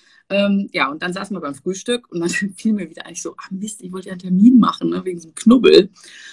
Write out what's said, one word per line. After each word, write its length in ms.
Ähm, 420
ja, 180
und 120
dann 100
saßen 240
wir 40
beim 140
Frühstück 580
und 80
dann 80
<laughs> 280
fiel 180
mir 160
wieder 160
eigentlich 160
so, 160
"Ach 120
Mist, 320
ich 100
wollte 160
ja 40
einen 80
Termin 380
machen, 320
ne, 140
wegen 160
so 80
einem 60
Knubbel." 560